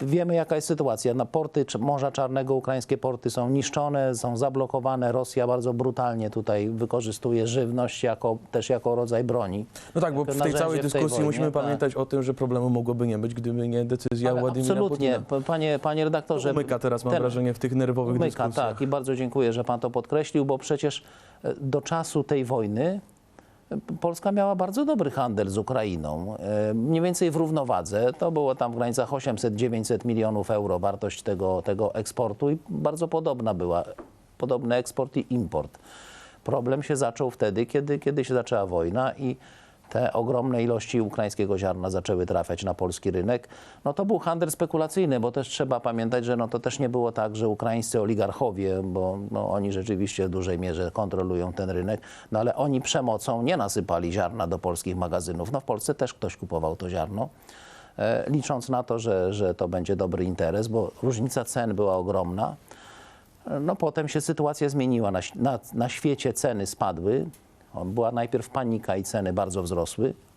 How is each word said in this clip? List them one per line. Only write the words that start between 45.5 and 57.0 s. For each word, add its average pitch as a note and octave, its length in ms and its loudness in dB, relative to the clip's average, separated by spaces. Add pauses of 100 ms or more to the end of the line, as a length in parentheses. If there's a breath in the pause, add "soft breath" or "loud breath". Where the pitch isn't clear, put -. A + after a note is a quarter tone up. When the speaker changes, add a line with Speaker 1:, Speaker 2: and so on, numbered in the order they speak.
Speaker 1:
pamiętać, A#2 460 0
że A#2+ 120 2
no A#2 100 0
to A#2 120 -2
też B2 200 -4
nie C3 100 2
było A#2+ 220 0
tak, A2 240 -2
że A2+ 120 0
ukraińscy A2+ 540 0
oligarchowie, G2 840 0
bo F#2 340 0 (140)
no, G#2 200 -2
oni G2+ 200 0
rzeczywiście G2 560 -2
w - 20 -2
dużej F2+ 300 -2
mierze F2 320 -2
kontrolują F#2 600 -2
ten F#2+ 160 -4
rynek, F#2 320 -2 (300 loud breath)
no A2 80 0
ale A#2 160 0
oni C3+ 260 0
przemocą A#2 640 0
nie D#3+ 140 2
nasypali F2 560 0
ziarna F#2+ 340 0
do F2 120 -2
polskich F2+ 360 -2
magazynów. F2 560 -2
No C#3 80 -2
w - 40 -8
Polsce A#2+ 320 -2
też - 180 -2
ktoś - 240 -6
kupował D#2+ 380 -2
to F#2 140 -6
ziarno, G#2 400 -4 (680 loud breath)